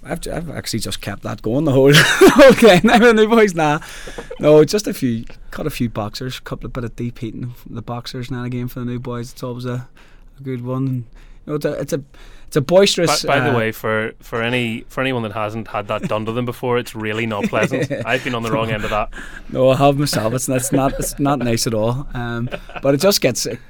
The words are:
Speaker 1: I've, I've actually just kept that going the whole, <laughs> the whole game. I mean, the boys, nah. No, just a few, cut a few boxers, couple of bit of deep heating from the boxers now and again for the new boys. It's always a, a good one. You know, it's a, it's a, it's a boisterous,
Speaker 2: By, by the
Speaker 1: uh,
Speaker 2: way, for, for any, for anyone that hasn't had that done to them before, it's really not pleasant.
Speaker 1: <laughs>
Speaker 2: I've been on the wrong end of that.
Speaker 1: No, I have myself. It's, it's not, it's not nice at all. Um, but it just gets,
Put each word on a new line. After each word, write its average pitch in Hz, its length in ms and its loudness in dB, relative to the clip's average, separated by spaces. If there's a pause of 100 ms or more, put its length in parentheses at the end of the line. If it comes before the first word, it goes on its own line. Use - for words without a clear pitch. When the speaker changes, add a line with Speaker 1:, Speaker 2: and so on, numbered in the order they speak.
Speaker 1:
I've, 160 240 -10
I've 170 220 -8
actually 113 300 -8
just 104 220 -8
kept 101 220 -10
that 110 180 -8
going 131 240 0
the 143 60 2
whole, 135 160 6
<laughs> 143 40 8
the - 440 8
whole 269 180 12
game. 208 360 8
I 247 100 6
mean, 233 160 8
the 220 120 6
boys, 214 280 4
nah. 151 240 2 (600)
No, 151 260 8
just 208 220 -2
a - 60 -4
few, 117 320 -4 (260)
cut - 160 -8
a 143 40 -6
few 120 180 -4
boxers, 113 500 -8
couple - 260 -12
of 117 80 -10
bit 123 100 -8
of 113 120 -10
deep 120 240 -8
heating 123 320 -10
from - 240 -18
the 113 60 -10
boxers 120 500 -10
now 127 80 -8
and 123 80 -8
again 123 200 -6
for 123 120 -12
the 123 60 -8
new 123 140 -6
boys. 120 320 -10
It's - 120 -14
always 123 220 -10
a, 123 220 -8 (520)
a - 40 -18
good 127 220 -8
one. 131 400 -4 (400)
You 151 60 -8
know, 147 40 -4
it's 151 100 -4
a, 147 80 -2
it's - 200 -6
a, 139 100 -4 (440)
it's - 80 -6
a 151 60 2
boisterous, 170 600 4
Speaker 2:
By, 143 160 2
by 127 100 0
the 123 40 2
Speaker 1:
uh, 120 40 2
Speaker 2:
way, 110 140 0
for, 110 480 -4
for 117 220 -6
any, 117 460 -2
for - 140 -8
anyone 131 220 -2
that 107 80 -6
hasn't 107 360 -6
had 104 200 -6
that 107 160 -4
done 110 220 -2
to 113 60 -6
them 120 140 -4
before, 120 320 -4
it's 120 180 -6
really 110 300 -4
not 110 200 -4
pleasant. 131 460 -2
Speaker 1:
<laughs> 113 140 -6
Speaker 2:
I've 127 180 -2
been 127 120 -4
on 113 80 -4
the 113 80 -4
wrong 110 200 -2
end 107 120 -4
of 107 80 -4
that. 107 180 -2 (420)
Speaker 1:
No, 131 180 2
I 131 60 4
have 139 220 4
myself. 117 380 -2
It's, 127 120 -4
it's 127 240 -2
not, 135 220 2
it's - 260 -6
not 143 200 0
nice 117 280 0
at 107 60 -2
all. 120 400 -2
Um, 120 340 -6 (360)
but 139 100 2
it 139 80 0
just 196 200 4
gets, 131 260 0 (220)